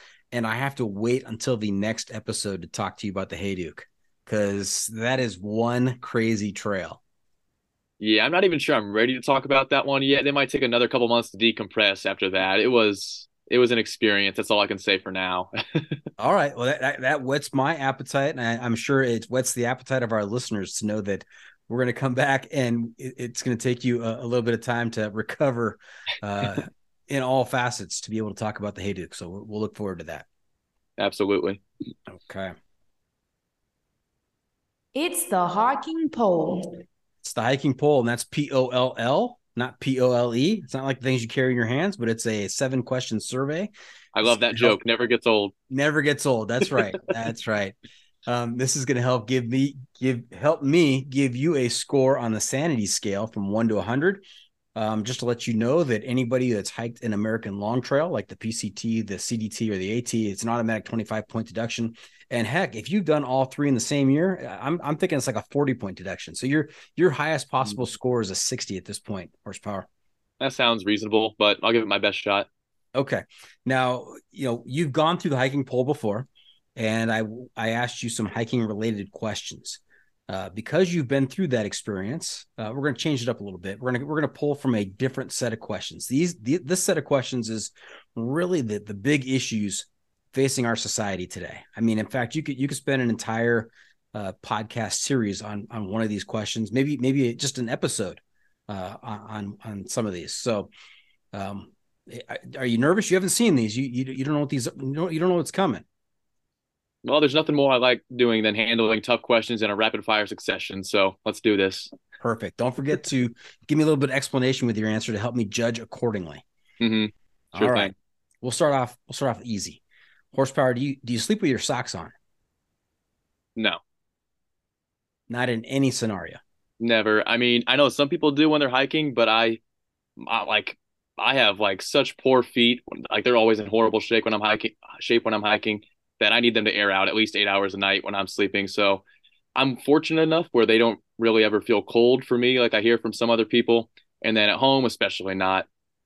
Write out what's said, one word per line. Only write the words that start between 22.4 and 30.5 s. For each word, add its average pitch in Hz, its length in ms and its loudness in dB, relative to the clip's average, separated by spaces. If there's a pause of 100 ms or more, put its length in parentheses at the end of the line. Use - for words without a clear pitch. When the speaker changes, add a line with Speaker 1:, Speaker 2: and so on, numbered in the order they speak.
Speaker 1:
and 117 460 0
it, 131 200 -10
it's 123 260 -8
gonna 120 140 0
take 123 260 -2
you 120 200 0
a, 113 180 -4
a 123 40 -8
little 120 160 2
bit 117 120 2
of 113 80 -2
time 117 300 -2
to 107 180 -2
recover, 113 680 -2 (420)
uh, 101 400 -4 (220)
<laughs> - 240 -20
in 139 160 -2
all 127 200 2
facets 120 580 -4
to - 80 -12
be 107 80 -4
able 107 120 -2
to 98 60 -10
talk 107 240 -6
about 101 160 -6
the 92 60 -12
Hayduke. 92 340 -6
So 87 140 -12
we'll, 101 160 -14
we'll 107 140 -8
look 107 160 -4
forward 95 240 -6
to 80 60 -14
that. 78 220 -12 (680)